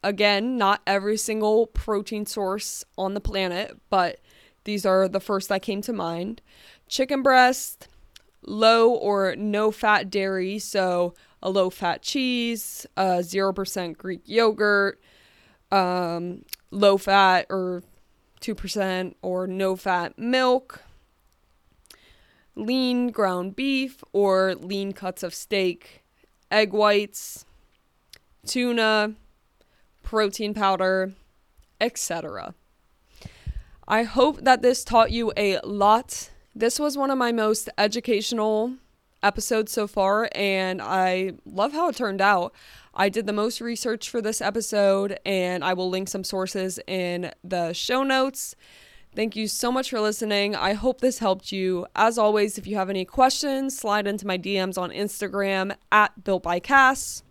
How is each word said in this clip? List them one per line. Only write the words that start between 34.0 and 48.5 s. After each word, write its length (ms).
hope 400
that 180
this 220
taught 260
you 260
a 240
lot. 720
This 240
was 180
one 140
of 80
my 140
most 440
educational 1000
episodes 500
so 140
far, 480
and 460
I 520
love 280
how 160
it 80
turned 240
out. 340
I 140
did 180
the 60
most 280
research 480
for 140
this 180
episode, 880
and 380
I 100
will 160
link 180
some 140
sources 640
in 460
the 300
show 320
notes. 500